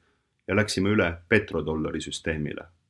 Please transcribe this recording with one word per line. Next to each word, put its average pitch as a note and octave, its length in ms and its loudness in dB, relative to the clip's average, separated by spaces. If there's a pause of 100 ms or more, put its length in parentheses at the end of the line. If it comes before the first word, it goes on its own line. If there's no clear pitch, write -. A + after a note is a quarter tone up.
(480)
ja F#2+ 80 0
läksime G2+ 340 2
üle G2 240 4 (160)
petrodollari D#2+ 720 0
süsteemile. D#2 640 -6 (240)